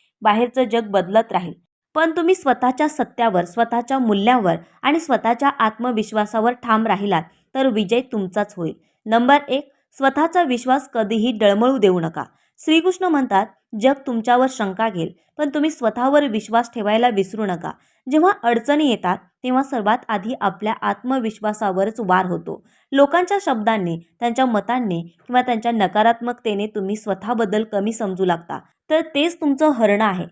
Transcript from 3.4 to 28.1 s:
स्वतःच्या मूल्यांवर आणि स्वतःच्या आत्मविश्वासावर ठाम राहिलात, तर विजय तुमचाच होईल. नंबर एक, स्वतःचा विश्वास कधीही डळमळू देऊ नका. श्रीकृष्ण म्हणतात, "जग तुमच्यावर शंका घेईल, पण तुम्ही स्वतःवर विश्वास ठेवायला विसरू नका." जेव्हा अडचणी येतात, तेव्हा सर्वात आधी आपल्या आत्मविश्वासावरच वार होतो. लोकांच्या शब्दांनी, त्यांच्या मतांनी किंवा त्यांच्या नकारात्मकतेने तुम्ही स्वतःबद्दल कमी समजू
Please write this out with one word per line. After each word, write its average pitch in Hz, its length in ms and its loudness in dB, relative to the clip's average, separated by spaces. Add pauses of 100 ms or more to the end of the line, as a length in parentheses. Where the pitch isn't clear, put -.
स्वतःच्या 233 540 -2
मूल्यांवर 208 560 2 (260)
आणि 294 180 0
स्वतःच्या 247 500 0
आत्मविश्वासावर 220 1000 -2
ठाम 226 360 0
राहिलात, 202 360 0 (320)
तर 262 120 2
विजय 220 340 0
तुमचाच 202 560 -4
होईल. 165 160 -4 (320)
नंबर 240 320 4 (100)
एक, 277 240 -4 (200)
स्वतःचा 311 520 0
विश्वास 254 460 -2
कधीही 226 420 -2
डळमळू 220 460 2
देऊ 185 220 4
नका. 165 240 -4 (340)
श्रीकृष्ण 359 480 0
म्हणतात, 254 400 2 (360)
"जग 262 120 4 (140)
तुमच्यावर 247 420 2
शंका 220 400 -4
घेईल, 170 220 -4 (260)
पण 294 120 -2
तुम्ही 302 200 0
स्वतःवर 269 560 0
विश्वास 220 500 -2
ठेवायला 226 340 0
विसरू 202 360 -2
नका." 165 260 -6 (400)
जेव्हा 320 200 4 (120)
अडचणी 247 460 2
येतात, 185 280 -2 (260)
तेव्हा 254 200 2
सर्वात 233 340 0 (100)
आधी 220 340 -4
आपल्या 208 400 -2
आत्मविश्वासावरच 214 1160 -2
वार 185 260 2
होतो. 165 420 -8 (240)
लोकांच्या 339 500 4
शब्दांनी, 208 580 -2 (200)
त्यांच्या 240 260 0
मतांनी 220 560 -2
किंवा 247 400 -4
त्यांच्या 240 300 -2
नकारात्मकतेने 214 960 0
तुम्ही 208 280 -4
स्वतःबद्दल 214 680 -2
कमी 214 300 -2
समजू 190 320 -2